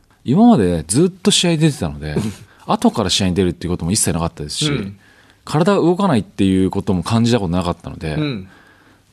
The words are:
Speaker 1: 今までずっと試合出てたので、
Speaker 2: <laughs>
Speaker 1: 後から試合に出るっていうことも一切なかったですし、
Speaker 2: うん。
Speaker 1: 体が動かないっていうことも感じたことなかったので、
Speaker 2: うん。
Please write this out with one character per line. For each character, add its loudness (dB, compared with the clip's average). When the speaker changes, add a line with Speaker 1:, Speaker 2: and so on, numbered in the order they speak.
Speaker 1:
今 4
ま 8
で 2
ず 2
っ 0
と -2
試 2
合 0
出 4
て -8
た -4
の -10
で、 -6
Speaker 2:
<laughs> -20
Speaker 1:
後 0
か -2
ら -2
試 0
合 0
に 0
出 2
る 2
っ -2
て -10
い -4
う -2
こ -4
と -6
も -2
一 0
切 -2
な -4
か -2
っ -4
た -12
で -12
す -12
し、 -4
Speaker 2:
う -4
ん。 -8
Speaker 1:
体 0
が 2
動 2
か -2
な 2
い 2
っ -2
て -4
い 2
う 0
こ -4
と 0
も -2
感 0
じ 2
た 2
こ -4
と -2
な 0
か -2
っ -6
た -14
の -14
で、 -6
Speaker 2:
う -4
ん。 -8